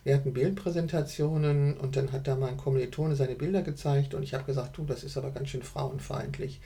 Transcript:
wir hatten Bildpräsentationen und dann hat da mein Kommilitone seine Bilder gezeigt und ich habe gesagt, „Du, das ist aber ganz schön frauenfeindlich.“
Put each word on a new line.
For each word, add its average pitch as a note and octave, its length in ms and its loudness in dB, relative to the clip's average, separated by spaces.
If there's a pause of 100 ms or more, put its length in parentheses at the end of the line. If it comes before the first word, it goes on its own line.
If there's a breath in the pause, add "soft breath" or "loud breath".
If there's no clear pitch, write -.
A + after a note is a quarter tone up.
wir C#3 120 6
hatten C#3 180 2
Bildpräsentationen D3+ 1400 2
und C3+ 180 -2
dann C3+ 160 0
hat C3+ 160 -4
da C3+ 80 4
mein C3 220 0
Kommilitone C#3 580 0
seine C3 200 2
Bilder F3+ 260 0
gezeigt C#3+ 520 2
und D3+ 100 -2
ich - 100 -6
habe C3+ 120 -2
gesagt, C3+ 320 -2
„Du, D#3 80 -6
das B2+ 180 -4
ist C#3 140 -8
aber C3+ 140 -2
ganz C#3 180 -6
schön C3+ 140 -6
frauenfeindlich.“ - 1040 -6